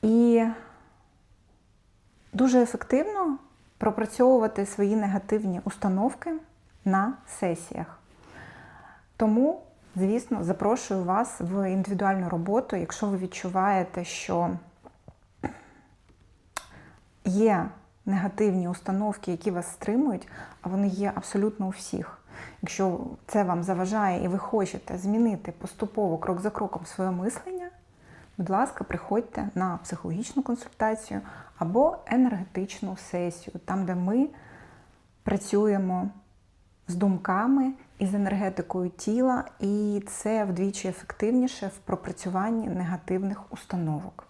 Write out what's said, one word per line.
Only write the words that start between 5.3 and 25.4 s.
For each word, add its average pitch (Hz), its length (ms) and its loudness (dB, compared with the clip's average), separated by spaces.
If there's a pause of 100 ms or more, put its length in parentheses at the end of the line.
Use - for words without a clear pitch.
установки 208 680 0 (520)
на 202 280 2 (140)
сесіях. - 720 -6 (1200)
Тому, 240 440 4 (360)
звісно, 196 480 0
запрошую 190 600 0
вас 202 360 0
в 190 300 -2
індивідуальну 190 580 0
роботу, 196 480 0
якщо 170 300 -4
ви 196 100 0
відчуваєте, 185 880 0
що 175 460 -2 (2750)
є 202 440 4 (380)
негативні 196 640 2
установки, 190 640 -2
які 175 200 -2
вас 175 220 -4
стримують, 226 560 0 (320)
а - 80 -6
вони 196 200 2
є 196 260 0
абсолютно 202 520 0
у 190 40 -2
всіх. - 480 -8 (440)
Якщо 185 380 0 (260)
це 208 180 2
вам 175 180 0
заважає 185 600 0
і 185 40 0
ви 185 100 0
хочете 190 600 -2
змінити 208 540 2